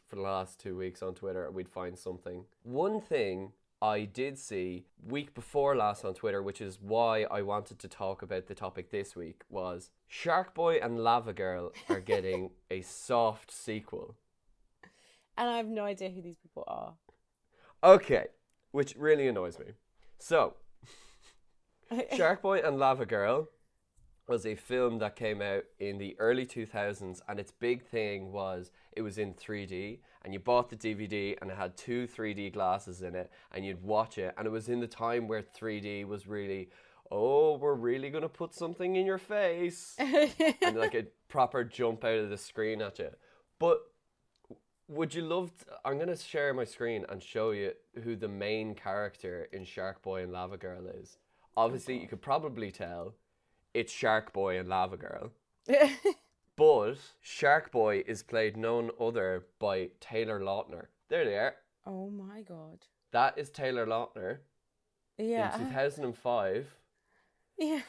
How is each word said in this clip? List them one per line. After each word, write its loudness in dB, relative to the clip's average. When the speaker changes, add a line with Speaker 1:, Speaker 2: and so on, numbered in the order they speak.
Speaker 1:
for -16
the -6
last -4
two -8
weeks -8
on -4
Twitter, -6
we'd -8
find -8
something. -10
One -2
thing -2
I 2
did -4
see -6
week -6
before 2
last 2
on -4
Twitter, -2
which -6
is -10
why 2
I -2
wanted -4
to -16
talk -6
about -4
the -12
topic -8
this -4
week, -12
was -6
Shark 0
Boy 4
and 0
Lava 4
Girl -4
are 0
getting -2
Speaker 2:
<laughs> -16
Speaker 1:
a -4
soft 0
sequel. -10
Speaker 2:
And 0
I 0
have -2
no -4
idea -4
who -10
these -14
people -14
are. -8
Speaker 1:
Okay, 10
which 0
really 4
annoys -2
me. -16
So, 2
Speaker 2:
<laughs> -4
Speaker 1:
Shark 4
Boy 4
and 2
Lava 4
Girl 2
was 0
a -4
film 2
that -2
came -2
out 0
in -4
the -8
early 4
two -8
thousands, -4
and -6
its -12
big -2
thing -4
was -6
it -4
was -4
in -2
three -8
D, -8
and -8
you -6
bought 4
the -10
D -2
V -4
D -2
and -8
it -8
had -6
two -2
three -4
D -4
glasses -2
in -6
it, -6
and -8
you'd -8
watch 0
it, -4
and -4
it -2
was -4
in 0
the -2
time -2
where -2
three -8
D -6
was -8
really, -6
"Oh, 6
we're 2
really -2
gonna -4
put -8
something -2
in 4
your 0
face," -2
Speaker 2:
<laughs> -4
Speaker 1:
and, 4
like, 2
a 0
proper 2
jump 0
out 4
of -2
the -4
screen -2
at -6
you. -6
But 6
would -4
you -4
love -4
to, -20
I'm 0
gonna -2
share 0
my -2
screen -4
and -10
show 0
you -2
who -2
the -4
main -4
character -6
in -10
Shark -8
Boy -4
and -8
Lava -6
Girl -10
is. -14
Obviously, 2
Speaker 2:
Okay. -6
Speaker 1:
you -12
could -8
probably -2
tell -8
it's 0
Shark 2
Boy 0
and -4
Lava 0
Girl. -10
Speaker 2:
<laughs> 0
Speaker 1:
But 8
Shark 4
Boy 4
is -6
played 0
none 0
other 0
by 0
Taylor -2
Lautner. -4
There 2
they 2
are. 0
Speaker 2:
Oh -8
my -12
God. -18
Speaker 1:
That 4
is -6
Taylor -2
Lautner. -4
Speaker 2:
Yeah. 0
Speaker 1:
In -4
two -8
thousand 0
and -6
five. 0
Speaker 2:
Yeah. 0